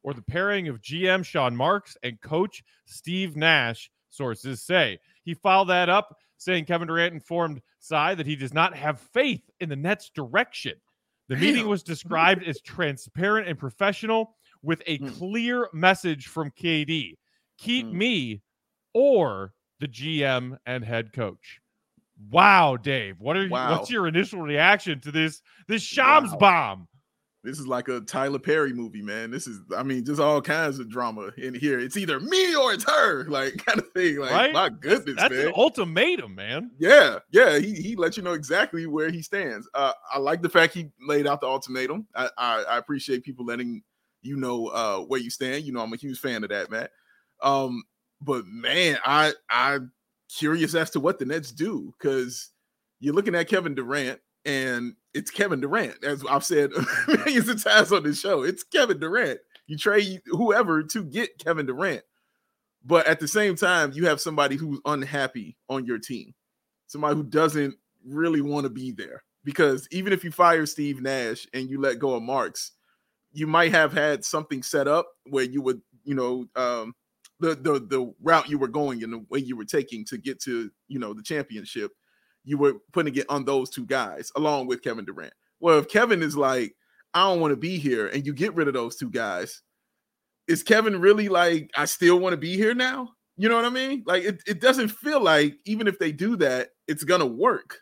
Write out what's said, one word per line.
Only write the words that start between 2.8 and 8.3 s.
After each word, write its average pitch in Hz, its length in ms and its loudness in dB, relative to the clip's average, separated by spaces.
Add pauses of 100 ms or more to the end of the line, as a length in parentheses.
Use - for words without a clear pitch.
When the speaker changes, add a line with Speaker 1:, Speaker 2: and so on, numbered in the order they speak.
Speaker 1:
Steve 175 500 -6
Nash," 147 560 2 (180)
sources 127 540 -8
say. 147 360 0 (240)
He 170 120 -8
followed 196 300 4
that 180 240 2
up, 208 280 0 (200)
saying 180 280 -4
Kevin 170 220 -2
Durant 170 260 0
informed 160 480 -6 (180)
Tsai 160 360 0
that 160 100 -8
he 151 100 -4